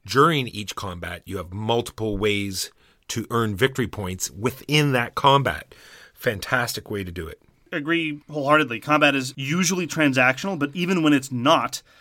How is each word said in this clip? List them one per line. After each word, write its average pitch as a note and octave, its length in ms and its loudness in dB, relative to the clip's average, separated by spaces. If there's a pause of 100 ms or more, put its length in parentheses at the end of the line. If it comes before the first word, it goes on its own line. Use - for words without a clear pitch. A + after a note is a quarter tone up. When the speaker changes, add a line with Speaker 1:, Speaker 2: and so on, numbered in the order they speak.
Speaker 1:
during C3+ 440 2
each G#2 260 -10
combat, F2 500 -10
you F#2+ 140 -8
have F2 160 -10
multiple A2 640 -2
ways G2+ 540 -2 (360)
to A2+ 220 -6
earn A2+ 260 0
victory B2+ 300 0
points F#2 440 -8
within C#3+ 600 0
that A#2+ 220 0
combat. C3+ 600 2 (380)
Fantastic A#2 760 -4
way G2+ 140 -6
to F2+ 60 -10
do E2+ 160 -10
it. D#2 140 -16 (320)
Speaker 2:
Agree D#3 560 -2
wholeheartedly. C#3+ 520 2
Combat D3 340 4
is C3 200 -2
usually E3+ 520 0
transactional, C#3 720 2
but C#3+ 160 -2
even F3 280 0
when D3+ 120 6
it's C3 180 0
not, B2+ 480 2 (200)